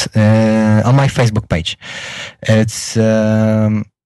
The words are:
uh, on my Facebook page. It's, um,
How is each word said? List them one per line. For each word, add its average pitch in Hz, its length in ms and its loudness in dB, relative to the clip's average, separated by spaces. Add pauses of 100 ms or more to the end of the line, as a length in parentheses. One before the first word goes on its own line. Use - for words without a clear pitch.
(160)
uh, 110 720 2
on 131 80 4
my 139 100 2
Facebook 113 420 -2
page. - 300 -6 (640)
It's, 110 540 -2
um, 110 880 0 (220)